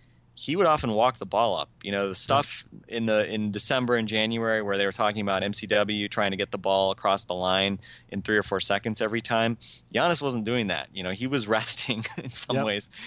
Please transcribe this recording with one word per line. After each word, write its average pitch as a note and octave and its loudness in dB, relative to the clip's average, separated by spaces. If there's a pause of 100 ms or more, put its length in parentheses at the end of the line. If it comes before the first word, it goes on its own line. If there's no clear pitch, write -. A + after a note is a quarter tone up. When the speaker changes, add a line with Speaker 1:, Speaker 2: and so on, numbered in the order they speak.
(380)
Speaker 1:
he C#3 -4
would F#3 4
often D3+ 2
walk A#2 2
the - -10
ball G2 2
up. D2 -4 (120)
You G2 -6
know, G2+ 0
the G2 0
Speaker 2:
Yeah. F#2+ -4
Speaker 1:
stuff - 0 (220)
in A2+ -4
the, G#2+ 2
in G#2+ -2
December B2 2
and A2+ 0
January A2 0
where G2+ -2
they G2+ 2
were G2 0
talking G#2+ 0
about G2 0
M G2+ -2
C - -2
W G#2 0
trying G2+ -2
to F#2+ -4
get G2 -2
the G2 -8
ball F#2+ 2
across G2 0
the F2+ -4
line F#2+ 2 (320)
in G2+ -6
three G#2+ 0
or G2+ 4
four G2 -2
seconds G#2 -2
every A2 -2
time, A2+ 2 (380)
Giannis D#3+ 4
wasn't B2+ -2
doing A#2 0
that. D#2+ -2
You F#2 -10
know, F2+ -4
he A2 -6
was C3 -2
<laughs> A2 4
resting A2 0 (180)
in B2+ -10
some - 0
Speaker 2:
Yep. C3+ 0
Speaker 1:
ways G#2 -2 (160)